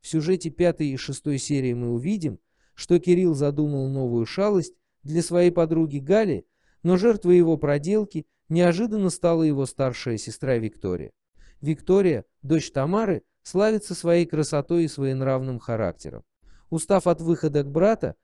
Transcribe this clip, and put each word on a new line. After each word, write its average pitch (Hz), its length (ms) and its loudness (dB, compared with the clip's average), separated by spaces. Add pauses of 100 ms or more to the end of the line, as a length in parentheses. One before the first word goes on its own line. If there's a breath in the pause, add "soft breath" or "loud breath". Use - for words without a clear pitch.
В - 60 -20
сюжете 165 420 -2
пятой 160 400 0
и 135 80 -4
шестой 139 420 -6
серии 131 340 -2
мы 120 200 -4
увидим, 147 460 -4 (360)
что - 260 2
Кирилл 175 340 2
задумал 143 540 0
новую 123 380 -2
шалость 196 480 0 (280)
для 156 200 -2
своей 175 280 4
подруги 160 480 0
Гали, 165 480 0 (380)
но 180 120 4
жертвой 190 400 4
его 165 200 4
проделки 156 720 -2 (220)
неожиданно 180 640 2
стала 165 320 0
его 139 240 0
старшая 123 520 -4
сестра 123 380 -4
Виктория. 92 540 -6 (500)
Виктория, 160 640 0 (180)
дочь 151 280 -2
Тамары, 185 540 -2 (180)
славится 208 540 -2
своей 170 300 2
красотой 156 580 0
и 151 40 -2
своенравным 131 720 -4
характером. 92 640 -6 (480)
Устав 175 380 0
от 165 120 0
выходок 151 480 0
брата, 165 560 0